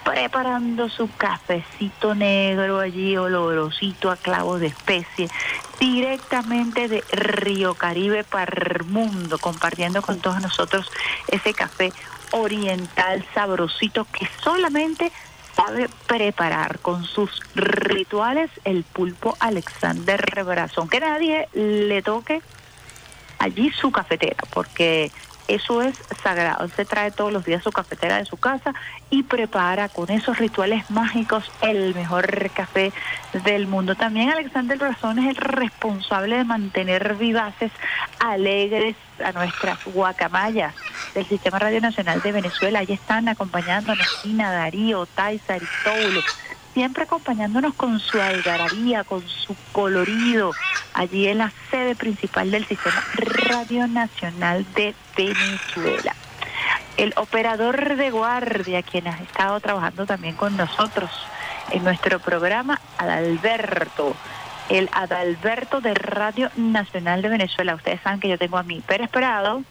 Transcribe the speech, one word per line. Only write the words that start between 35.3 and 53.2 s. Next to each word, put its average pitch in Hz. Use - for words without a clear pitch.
el 269
responsable 220
de 254
mantener 202
vivaces, 226
alegres 208
a 190
nuestras 180
guacamayas 185
del 196
Sistema 196
Radio 214
Nacional 185
de 202
Venezuela. 202
Allí 196
están 220
acompañándonos 196
Tina, 214
Darío, 180
Taisa, 208
Aristóbulo, 190
siempre 262
acompañándonos 262
con 240
su 208
algarabía, 190
con 185
su -
colorido, 202
allí 185
en 202
la 220
sede 254
principal 196
del 214
Sistema -